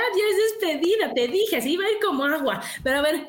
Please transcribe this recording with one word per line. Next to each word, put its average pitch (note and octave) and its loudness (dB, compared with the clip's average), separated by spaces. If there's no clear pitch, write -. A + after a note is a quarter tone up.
Ya G#4 2
es A4 0
despedida, E4+ 0
te B3 2
dije, G4 0
así C4 0
iba F#4 0
a G#4+ 2
ir G#4+ 0
como C#4 0
agua. C#4 0
Pero C4+ 0
a C#4+ 0
ver, D4+ 0